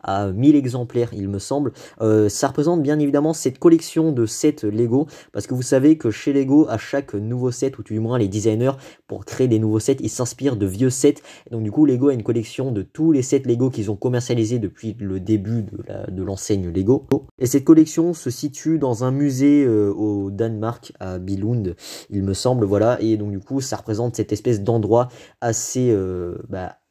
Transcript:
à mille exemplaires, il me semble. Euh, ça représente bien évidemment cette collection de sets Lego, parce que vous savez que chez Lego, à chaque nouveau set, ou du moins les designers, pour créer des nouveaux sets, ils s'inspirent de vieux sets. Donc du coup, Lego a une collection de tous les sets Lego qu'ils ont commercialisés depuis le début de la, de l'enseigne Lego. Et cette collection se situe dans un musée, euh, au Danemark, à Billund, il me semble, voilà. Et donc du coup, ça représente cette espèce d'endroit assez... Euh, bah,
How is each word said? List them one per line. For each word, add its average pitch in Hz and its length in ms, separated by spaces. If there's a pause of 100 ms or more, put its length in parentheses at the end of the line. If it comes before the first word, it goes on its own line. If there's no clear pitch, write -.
à 98 300
mille 135 240
exemplaires, 120 580
il 98 160
me 101 80
semble. 135 340 (300)
Euh, 107 280
ça - 180
représente 151 340
bien 147 160
évidemment 147 360
cette 135 260
collection 165 520
de 120 140
sets 147 380
Lego, 117 420 (280)
parce - 120
que - 80
vous 127 80
savez 139 380
que 117 100
chez 139 240
Lego, 139 340
à 113 120
chaque - 340
nouveau 123 380
set, 135 260
ou 110 60
du 107 160
moins 117 180
les 110 100
designers, 110 440 (340)
pour 101 180
créer - 240
des 113 120
nouveaux 110 200
sets, 135 200
ils 110 100
s'inspirent 127 480
de 101 80
vieux 101 240
sets. 143 320 (300)
Donc 113 100
du 107 80
coup, 151 160
Lego 135 240
a 135 60
une 110 80
collection 120 480
de 101 100
tous 160 300
les 139 100
sets 135 240
Lego 123 240
qu'ils 110 220
ont 101 40
commercialisés 120 640
depuis 107 420
le 95 200
début 107 420
de 95 160 (100)
la, - 200
de 92 160
l'enseigne 98 480
Lego. 98 340 (320)
Et 127 80
cette 135 200
collection 160 500
se 131 160
situe 151 480
dans 127 240
un 127 80
musée, 143 540
euh, 107 260
au 101 400
Danemark, 113 680
à 92 180
Billund, 98 560 (340)
il 101 140
me 98 100
semble, 123 300
voilà. 104 380
Et 110 160
donc 104 120
du 98 120
coup, 135 180
ça 131 160
représente 113 400
cette 107 160
espèce 107 300
d'endroit 113 480 (320)
assez... 123 500
Euh, 92 460 (100)
bah, 92 300 (140)